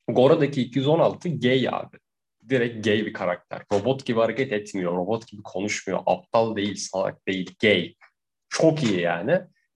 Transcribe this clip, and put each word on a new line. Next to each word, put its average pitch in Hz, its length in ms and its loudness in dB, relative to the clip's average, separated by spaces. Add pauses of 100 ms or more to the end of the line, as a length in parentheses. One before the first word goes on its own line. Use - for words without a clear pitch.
Gora'daki 131 540 4
iki 117 160 -2
yüz 135 100 0
on 156 100 4
altı 123 420 0
gay 123 280 2
abi. - 280 -8 (520)
Direkt 117 360 -2
gay 107 220 2
bir 104 60 -8
karakter. - 500 -6 (100)
Robot 117 340 0
gibi 113 140 0
hareket 113 320 0
etmiyor, 95 440 -4
robot 101 300 -4
gibi 104 160 -18
konuşmuyor, 95 640 -4
aptal 110 500 0
değil, 98 200 -2
salak - 520 -6
değil, 95 340 -6
gay. 95 320 2 (540)
Çok 156 340 2
iyi 101 180 2
yani. 87 400 0 (360)